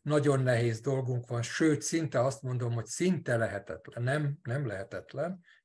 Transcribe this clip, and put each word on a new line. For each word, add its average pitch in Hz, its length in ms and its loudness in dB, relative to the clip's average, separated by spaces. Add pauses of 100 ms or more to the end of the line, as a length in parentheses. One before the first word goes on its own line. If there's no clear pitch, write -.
nagyon 143 400 4
nehéz 120 380 2
dolgunk 127 460 -2
van, 117 160 -2
sőt, 151 400 2
szinte 156 380 0
azt 127 220 0
mondom, 123 300 -2
hogy 117 140 -4
szinte 170 500 0
lehetetlen. 101 640 -4
Nem, 143 400 0
nem 131 240 -2
lehetetlen, 110 760 -6 (240)